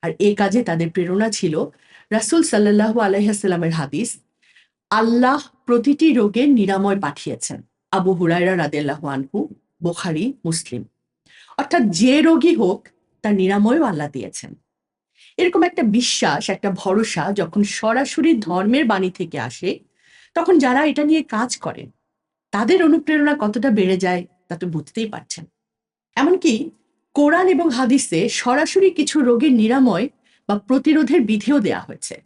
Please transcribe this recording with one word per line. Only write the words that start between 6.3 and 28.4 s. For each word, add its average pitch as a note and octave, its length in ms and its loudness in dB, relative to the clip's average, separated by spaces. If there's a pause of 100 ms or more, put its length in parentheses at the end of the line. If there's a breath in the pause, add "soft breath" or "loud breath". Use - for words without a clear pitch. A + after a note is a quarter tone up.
নিরাময় G3 500 2
পাঠিয়েছেন।" - 640 -8 (300)
আবু F#3+ 220 0
হুরায়রা F3 440 0
রাদিয়াল্লাহু D3 500 -4
আনহু, C3+ 400 -6 (360)
বুখারী, F3 500 -4 (120)
মুসলিম। E3 380 -6 (760 soft breath)
অর্থাৎ C#4+ 260 0
যে A3+ 380 4
রোগী D#4+ 340 4
হোক, G#3+ 320 -2 (340)
তার G#3+ 120 0
নিরাময়ও G3+ 500 2
আল্লাহ D3+ 280 -4
দিয়েছেন। - 440 -12 (840 soft breath)
এরকম F4+ 260 2
একটা F4 200 -2
বিশ্বাস, G#3 680 0
একটা F#3+ 260 -4
ভরসা F#3+ 600 -2
যখন F#3+ 280 -2
সরাসরি C4+ 680 0
ধর্মের G#3 520 0
বাণী F#3+ 260 0
থেকে E3 280 -8
আসে, B2 400 -8 (540 soft breath)
তখন E4+ 240 2
যারা C4+ 280 2
এটা D4 180 0
নিয়ে D#4 200 2
কাজ A#3 340 -6
করেন, - 340 -12 (600)
তাদের D4+ 320 2
অনুপ্রেরণা D4+ 560 2
কতটা G#3+ 300 0
বেড়ে F#3+ 280 2
যায়, F3+ 280 -2 (220)
তা E3+ 80 -10
তো F3+ 120 -8
বুঝতেই E3+ 420 -6
পারছেন। - 360 -14 (680)
এমনকি D4+ 540 0 (440)
কোরআন D#4+ 340 4
এবং E4+ 220 2
হাদিসে A#3 600 0
সরাসরি E4 600 0